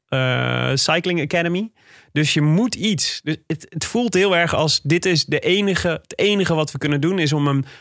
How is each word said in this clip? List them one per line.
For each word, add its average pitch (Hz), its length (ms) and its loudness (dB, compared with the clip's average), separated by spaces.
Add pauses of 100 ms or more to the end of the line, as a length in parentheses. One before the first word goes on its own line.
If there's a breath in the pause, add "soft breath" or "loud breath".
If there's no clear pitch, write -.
eh, 123 680 0
Cycling 170 480 0
Academy. 175 480 -2 (420 loud breath)
Dus 147 220 0
je 160 60 2
moet 165 340 2
iets. - 500 -2
Dus 156 120 -4 (100)
het, - 220 -8
het - 160 -8
voelt 233 300 -2
heel 185 220 2
erg 170 180 2
als, 156 280 0
dit 170 240 0
is 170 180 2
de 143 140 -2
enige, 185 500 0
het - 300 -6
enige 190 360 2
wat 156 180 -2
we 143 60 -10
kunnen 147 220 0
doen 180 180 0
is 151 140 0
om 143 140 2
hem, 139 180 0 (160 loud breath)